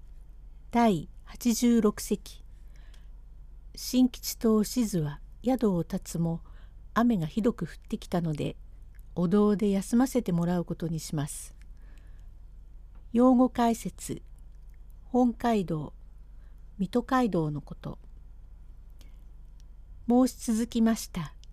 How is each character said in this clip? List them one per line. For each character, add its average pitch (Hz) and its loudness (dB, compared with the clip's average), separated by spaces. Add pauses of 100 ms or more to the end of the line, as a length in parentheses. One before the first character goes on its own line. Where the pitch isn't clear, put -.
(720)
第 226 4 (140)
八 - -2
十 233 4
六 214 2
席。 - -6 (1300)
新 247 4
吉 - -6
と 220 4
お 214 4
し 240 0
ず 202 0
は 147 -2 (240)
宿 226 2
を 165 2
立 185 -4 (120)
つ 175 -4
も、 165 0 (540)
雨 233 4
が 156 0
ひ 196 -2
ど 226 4
く - -4
降 - -12
っ - -16
て 220 -4
き - -12
た 175 0
の 165 0
で、 143 -4 (580)
お 175 2
堂 208 6
で 202 2
休 196 2
ま 254 6
せ 247 0
て 185 0
も 170 2
ら 175 2
う 165 -2
こ - -6
と 165 -4
に 160 -2
し - -8
ま 147 -2
す。 - -12 (1600)
用 247 8
語 247 6
解 233 2
説。 - -8 (840)
本 247 4
街 220 2
道、 156 -4 (840)
水 190 -2
戸 240 2
街 254 2
道 160 2
の 147 -4
こ - -14
と。 - -10 (2000)
申 247 8
し - -2
続 226 0
き 233 0
ま 226 6
し - -8
た 160 -6 (200)